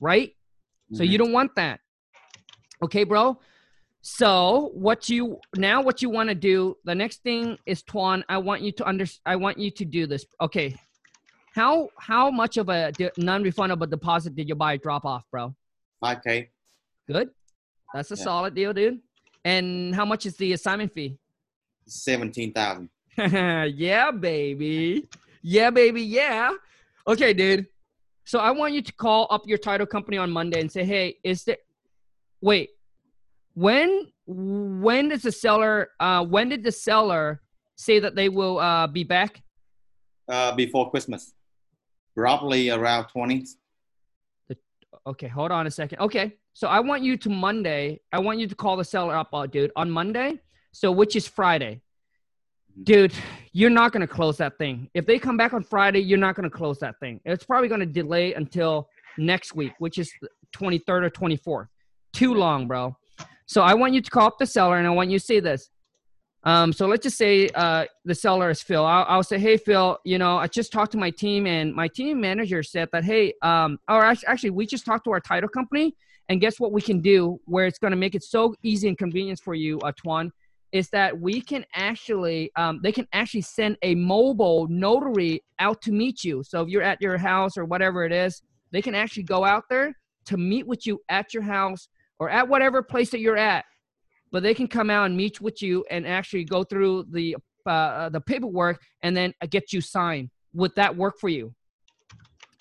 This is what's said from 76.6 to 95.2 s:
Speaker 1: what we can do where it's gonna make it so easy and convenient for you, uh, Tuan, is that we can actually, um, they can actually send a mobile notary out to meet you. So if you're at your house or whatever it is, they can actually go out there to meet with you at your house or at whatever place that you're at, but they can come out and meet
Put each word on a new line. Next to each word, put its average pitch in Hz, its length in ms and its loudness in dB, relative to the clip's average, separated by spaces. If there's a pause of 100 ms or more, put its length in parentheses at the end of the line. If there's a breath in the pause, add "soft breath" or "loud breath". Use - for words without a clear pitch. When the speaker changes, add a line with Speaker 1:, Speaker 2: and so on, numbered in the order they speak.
Speaker 1:
what 226 120 0
we 208 80 2
can 196 200 0
do 180 460 4
where 185 200 2
it's 180 120 -2
gonna 190 180 0
make 185 180 0
it 196 80 -6
so 226 400 2
easy 214 240 0
and 190 120 0
convenient 185 420 -4
for 175 140 -8
you, 156 260 -2
uh, 147 160 -4
Tuan, 165 340 -4 (400)
is 190 200 -2
that 190 280 0
we 190 220 -2
can 269 240 -8 (100)
actually, 180 800 -4
um, 165 260 -2
they 196 100 2
can 247 220 -6
actually 214 260 -2
send 214 420 -2
a 180 120 2
mobile 180 760 2
notary 190 760 0 (160)
out 208 240 -2
to 226 80 -4
meet 220 320 0
you. 139 220 -4
So 175 180 -6
if 165 60 -4
you're 190 140 0
at 190 180 -2
your 185 180 0
house 190 380 0
or 175 80 -6
whatever 180 400 0
it 165 80 -2
is, 180 300 -2 (280)
they 185 120 -2
can 226 120 -6
actually 214 300 -4
go 185 200 0
out 208 260 2
there 269 260 0 (300)
to 196 100 -4
meet 190 300 -2
with 247 200 -6
you 208 220 -4
at 196 260 -2
your 226 80 -6
house 196 460 -4 (320)
or 165 100 -4
at 240 160 2
whatever 262 360 2
place 247 280 -2
that 240 100 -6
you're 220 180 2
at, 208 260 0 (640)
but 180 120 -2
they 208 100 2
can 247 160 -2
come 220 220 -2
out 208 160 4
and 180 100 -2
meet 196 240 -2